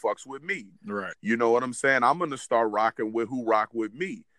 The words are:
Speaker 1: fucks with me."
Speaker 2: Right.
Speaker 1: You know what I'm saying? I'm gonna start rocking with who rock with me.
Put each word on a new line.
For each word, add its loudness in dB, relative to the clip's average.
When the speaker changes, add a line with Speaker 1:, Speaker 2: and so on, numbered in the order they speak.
Speaker 1:
fucks -2
with -14
me." -6
Speaker 2:
Right. -6
Speaker 1:
You 0
know 4
what 4
I'm -4
saying? 2
I'm 4
gonna -4
start 0
rocking 0
with 0
who -6
rock 4
with -4
me. -8